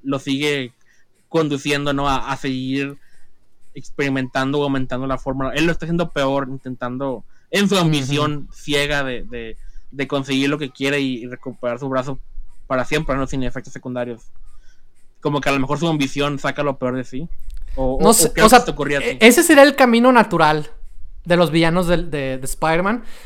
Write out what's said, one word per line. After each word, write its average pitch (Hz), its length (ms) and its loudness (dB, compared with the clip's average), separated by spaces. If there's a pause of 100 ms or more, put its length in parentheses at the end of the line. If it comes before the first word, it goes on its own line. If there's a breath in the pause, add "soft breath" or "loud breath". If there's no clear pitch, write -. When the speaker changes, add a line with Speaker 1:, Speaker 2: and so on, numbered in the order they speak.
Speaker 1:
lo 139 160 -2
sigue 139 540 -4 (560)
conduciendo, 143 640 0
¿no? 139 160 0
A, 131 240 0
a 131 40 -4
seguir 135 600 -6 (800)
experimentando 135 840 -2
o 143 60 0
aumentando 135 420 -2
la 135 120 -2
fórmula. 135 360 -4
Él 151 120 2
lo 175 60 2
está 160 120 -4
haciendo 170 260 -2
peor, 135 400 -2
intentando, 127 720 -8 (300)
en 196 160 2
su 196 100 2
ambición 147 720 0
Speaker 2:
Ujú. - 60 -18
Speaker 1:
ciega 143 500 -2
de, 123 180 -6
de, 113 340 -10 (360)
de 135 160 -6
conseguir 139 400 0
lo 147 100 0
que 143 120 -6
quiere 139 300 -2
y, 127 220 -4
y 123 60 -10
recuperar 123 500 -6
su 135 100 -6
brazo 131 300 -2 (480)
para 127 180 -2
siempre, 147 300 -2
¿no? 135 140 -2
Sin 131 160 -2
efectos 123 280 -4
secundarios. 123 500 -8 (1000)
Como 143 200 -2
que 139 80 -6
a 139 40 -6
lo 139 80 0
mejor 139 180 -2
su 165 80 -2
ambición 143 540 -2
saca 147 240 -4
lo 139 140 -2
peor 127 180 -4
de 127 80 -6
sí. 151 240 -8 (480)
O, - 240 0
Speaker 2:
No - 80 6
Speaker 1:
o, 226 60 10
Speaker 2:
sé, - 140 4
Speaker 1:
o - 40 -6
¿qué - 100 4
Speaker 2:
o 214 60 10
sea, 240 160 8
Speaker 1:
te 156 80 -2
ocurría 143 260 -2
a - 40 -2
ti? - 80 -4
Speaker 2:
e-, - 100 -6
ese 240 240 8
sería 294 180 10
el 285 140 8
camino 240 340 6
natural 165 600 4 (540)
de 175 120 2
los 170 160 4
villanos 165 340 4
del, 170 240 2
de, 135 280 -4
de 131 80 -6
Spider-Man, 180 580 0 (220 soft breath)